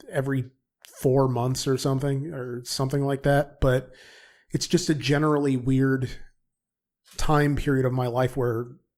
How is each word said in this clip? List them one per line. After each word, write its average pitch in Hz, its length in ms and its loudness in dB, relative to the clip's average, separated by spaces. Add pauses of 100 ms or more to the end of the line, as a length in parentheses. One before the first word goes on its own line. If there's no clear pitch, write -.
every 135 400 -2 (500)
four 135 280 4
months 123 400 -2
or 131 100 2
something, 139 560 -2
or 123 300 -8
something 139 420 -2
like 139 180 -2
that. 143 380 0
But 131 300 2 (600)
it's - 160 -4
just 170 220 0
a 156 60 0
generally 143 640 2
weird 131 520 2 (1080)
time 147 380 2
period 131 300 0
of 127 80 0
my 127 140 0
life 127 300 0
where 120 300 -2 (300)